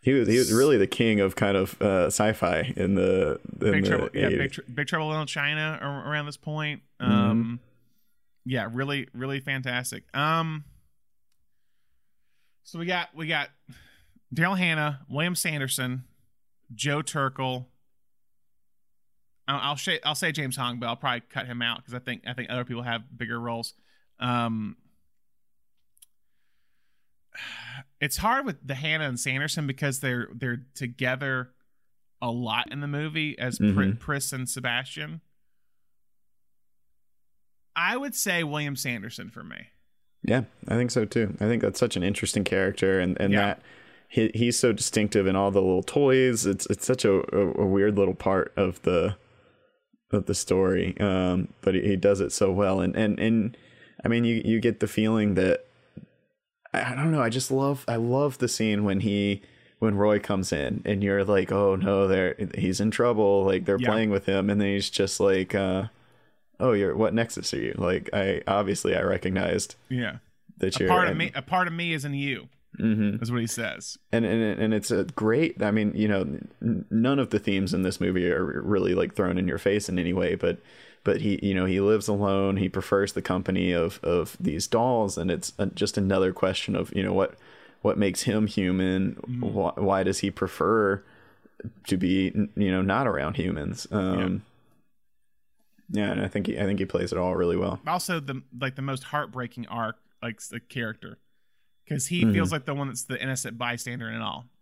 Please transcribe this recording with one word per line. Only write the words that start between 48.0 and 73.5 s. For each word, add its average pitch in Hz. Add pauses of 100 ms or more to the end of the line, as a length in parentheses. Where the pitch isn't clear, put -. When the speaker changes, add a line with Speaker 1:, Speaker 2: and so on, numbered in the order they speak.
Speaker 1:
part 95
of 92
the, 101 (920)
of 101
the 101
story, 92
um, 92 (120)
but 92
he, 90
he 101
does 98
it -
so 95
well. 95
And, 92
and, 104
and 113 (480)
I -
mean, 117
you, 117
you 113
get 113
the 107
feeling 110
that, 90 (1040)
I, 120
I -
don't 147
know. 147
I 117
just 127
love, 135
I 117
love 127
the 123
scene 107
when 98
he, 101 (380)
when 110
Roy 104
comes 95
in, 71
and 101
you're 98
like, 95
"Oh 98
no, 98
there, 92 (200)
he's 92
in 107
trouble." 104
Like, 92
they're 98
Speaker 2:
Yeah. 120
Speaker 1:
playing 110
with 98
him, 98
and 104
then 101
he's 98
just -
like, 95
uh, 98 (720)
"Oh, 127
you're, 95
what 104
Nexus 113
are -
you?" -
Like, 92
I, 98
obviously 98
I -
recognized 92 (160)
Speaker 2:
Yeah. 123 (420)
Speaker 1:
that 95
Speaker 2:
A -
Speaker 1:
you're 185
Speaker 2:
part 180
of -
Speaker 1:
and 156
Speaker 2:
me, 165
a 139
part 185
of 170
me 170
is 147
in 143
you, 139 (320)
Speaker 1:
Mm-hmm. 107
Speaker 2:
is 113
what 120
he 117
says. 107 (140)